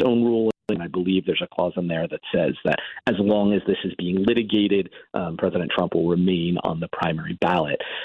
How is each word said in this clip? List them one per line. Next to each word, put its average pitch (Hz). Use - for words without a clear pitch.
own 120
ruling. 113
And 92
I 82
believe 92
there's 90
a 87
clause 87
in 87
there 82
that -
says 80
that -
as 110
long 104
as 95
this 98
is 87
being 90
litigated, 104
um, 85
President 87
Trump 87
will 85
remain 87
on 82
the 85
primary 80
ballot. 85